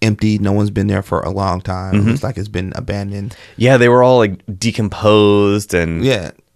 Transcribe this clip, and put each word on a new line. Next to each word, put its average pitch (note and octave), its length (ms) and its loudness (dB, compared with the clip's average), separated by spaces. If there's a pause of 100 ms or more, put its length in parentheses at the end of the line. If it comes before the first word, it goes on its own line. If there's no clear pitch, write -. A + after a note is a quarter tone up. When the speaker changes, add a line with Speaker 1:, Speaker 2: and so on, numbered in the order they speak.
Speaker 1:
empty. G#2+ 380 0
No G2+ 140 -2
one's G#2 180 0
been G2+ 160 -2
there G2 160 -2
for - 180 -4
a - 100 -6
long F#2+ 300 -4
time. F#2 340 -6
Speaker 2:
Mm-hmm. G#2 140 2
Speaker 1:
It - 40 2
looks C#3+ 100 -4
like - 160 -6
it's G2+ 100 -8
been F#2 280 -8
abandoned. G2+ 600 -8 (200)
Speaker 2:
Yeah, B2+ 220 4
they A#2+ 100 6
were B2 140 6
all, B2+ 160 6
like, G2+ 220 0 (180)
decomposed G#2 1160 2
and E2 300 -2
Speaker 1:
Yeah, A2 260 -2 (260)